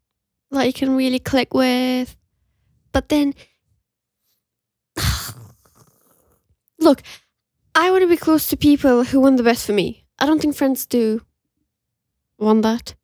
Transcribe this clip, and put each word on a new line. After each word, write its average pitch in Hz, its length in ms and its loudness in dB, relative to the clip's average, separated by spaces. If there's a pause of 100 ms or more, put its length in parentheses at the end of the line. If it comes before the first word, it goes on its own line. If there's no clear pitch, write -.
(520)
that 269 160 0
you 262 60 -2
can 269 220 -2
really 262 240 -2
click 247 340 -2
with, 254 640 -2 (800)
but - 160 -4
then, 285 240 0 (1600)
<sighs> - 100 -6 (1700)
look, 311 220 4 (720)
I 339 180 2
wanna 370 160 2
be 339 100 2
close 320 300 0
to 285 100 -4
people 269 480 2
who 269 140 0
want 262 180 4
the 240 60 0
best 233 220 0
for 214 80 -2
me. - 320 -4 (140)
I 269 60 0
don't 311 160 0
think 294 140 -2
friends 269 300 -4
do 226 360 -2 (1160)
want 214 260 2
that. 220 400 -4